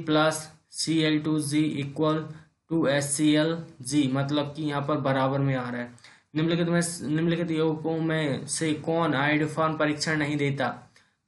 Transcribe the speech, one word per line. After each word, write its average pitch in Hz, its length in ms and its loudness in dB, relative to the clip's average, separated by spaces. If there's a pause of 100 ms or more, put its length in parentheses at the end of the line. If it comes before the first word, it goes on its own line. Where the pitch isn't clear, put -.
प्लस 156 460 2 (240)
सी 160 280 -2
एल 156 200 2
टू 156 200 0
जी 147 240 0 (180)
equal 156 400 0 (480)
to 160 180 0
एस 143 240 0
सी 151 200 4
एल 160 240 2 (260)
जी, 139 260 2
मतलब 139 460 0
कि 156 80 -8
यहाँ 143 200 -2
पर 151 160 0
बराबर 135 400 2
में 139 160 2
आ 123 160 -4
रहा 123 100 -6
है। - 340 -14 (220)
निम्नलिखित 165 320 2
में, 170 120 4 (280)
निम्नलिखित 165 420 0
यौगिकों 160 500 0
में 156 480 0
से 160 240 -2 (100)
कौन 165 320 2
आयोडोफॉर्म 151 640 2
परीक्षण 151 420 0
नहीं 147 180 -2
देता? 139 320 0 (600)